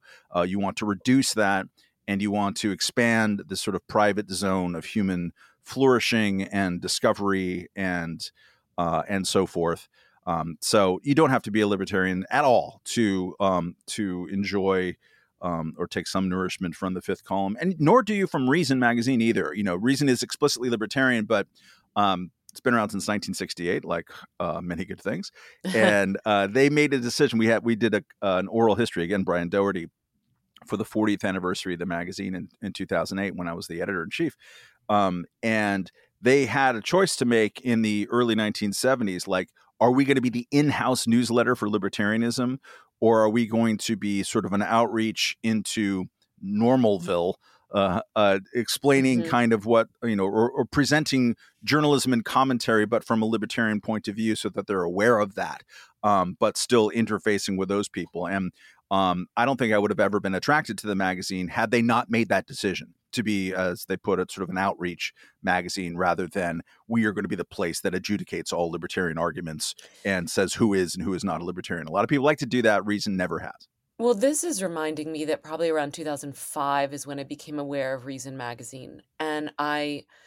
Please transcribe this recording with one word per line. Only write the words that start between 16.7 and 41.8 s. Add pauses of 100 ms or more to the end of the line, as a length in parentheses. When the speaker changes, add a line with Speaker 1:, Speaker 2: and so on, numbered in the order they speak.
Speaker 1:
from
the
Fifth
Column,
and
nor
do
you
from
Reason
Magazine
either.
You
know,
Reason
is
explicitly
libertarian,
but, (500)
um, (200)
it's
been
around
since
nineteen
sixty-eight,
like, (320)
uh,
many
good
things. (320)
Speaker 2:
<laughs>
Speaker 1:
And,
uh,
they
made
a
decision.
We
had,
we
did
a, (240)
uh,
an
oral
history,
again,
Brian
Doherty, (760)
for
the
fortieth
anniversary
of
the
magazine
in, (140)
in
two
thousand
eight
when
I
was
the
editor-in-chief. (520)
Um, (160)
and (300)
they
had
a
choice
to
make
in
the
early
nineteen
seventies,
like, (280)
are
we
gonna
be
the
in-house
newsletter
for
libertarianism, (440)